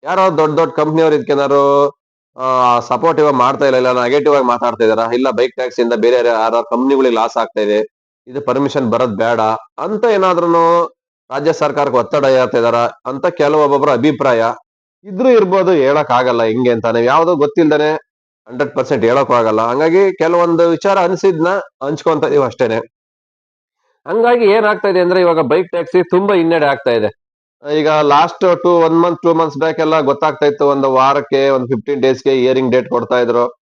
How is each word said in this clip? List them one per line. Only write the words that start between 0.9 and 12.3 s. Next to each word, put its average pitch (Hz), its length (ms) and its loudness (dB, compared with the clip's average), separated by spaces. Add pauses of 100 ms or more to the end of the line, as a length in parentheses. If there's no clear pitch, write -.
ಇದಕ್ಕೇನಾದ್ರು, 143 720 0 (480)
ಆ, 127 420 0
ಸಪೋರ್ಟಿವ್ 147 480 0
ಆಗಿ 143 80 0
ಮಾಡ್ತಾ 131 300 0
ಇಲ್ಲ, 131 120 2
ಇಲ್ಲ 127 260 0
ನೆಗೆಟಿವ್ 143 320 2
ಆಗಿ 135 100 2
ಮಾತಾಡ್ತಾ 117 380 -2
ಇದಾರಾ, 110 200 2 (100)
ಇಲ್ಲ 131 160 0
ಬೈಕ್ 120 260 -2
ಟ್ಯಾಕ್ಸಿಯಿಂದ 120 380 -4
ಬೇರೆ 117 220 2
ಯಾರು, 120 120 2
ಯಾರೋ 113 360 0
ಕಂಪನಿಗಳಿಗೆ 131 520 0
ಲಾಸ್ 113 220 -2
ಆಗ್ತಾ 113 240 -4
ಇದೆ, 104 180 0 (480)
ಇದು 127 140 -12
ಪರ್ಮಿಷನ್ 131 480 -2
ಬರೋದ್ 117 280 -2
ಬೇಡ 113 240 -2 (360)
ಅಂತ 202 280 -6
ಏನಾದ್ರೂನು 170 920 0 (320)
ರಾಜ್ಯ 147 220 -2
ಸರ್ಕಾರಕ್ಕೆ 143 460 -2
ಒತ್ತಡ 139 260 -2
ಹೇಳ್ತಾ 131 320 2